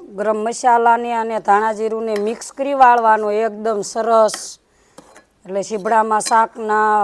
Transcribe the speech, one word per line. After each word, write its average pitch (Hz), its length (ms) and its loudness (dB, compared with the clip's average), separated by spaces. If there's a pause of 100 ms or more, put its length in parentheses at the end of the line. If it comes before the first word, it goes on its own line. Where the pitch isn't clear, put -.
ગરમ 214 340 -4
મસાલાને 233 720 0
અને 226 260 -4
ધાણા 214 340 2
જીરુંને 220 420 -4
મિક્સ 208 380 -6
કરી 277 200 -4
વાળવાનો 233 600 4
એકદમ 214 480 -4
સરસ. 220 540 2 (1000)
એટલે 190 260 -6
શીભડામાં 220 580 0
શાકના 214 720 0 (120)